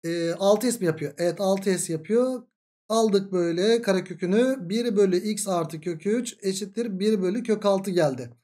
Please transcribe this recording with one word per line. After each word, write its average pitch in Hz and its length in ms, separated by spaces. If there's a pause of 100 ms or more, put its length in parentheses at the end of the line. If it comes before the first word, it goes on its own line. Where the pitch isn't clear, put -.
Ee, 165 260
altı 208 400
S 233 80
mi 190 60
yapıyor? 156 320
Evet, 170 240
altı 196 380
S 165 140
yapıyor. 240 500 (460)
Aldık 202 420
böyle 180 500
karekökünü. 196 760
Bir 214 360
bölü 190 220
x 214 300
artı 165 340
kök 160 240
üç 233 360
eşittir 196 580
bir 208 220
bölü 185 220
kök 208 220
altı 196 260
geldi. 135 380 (140)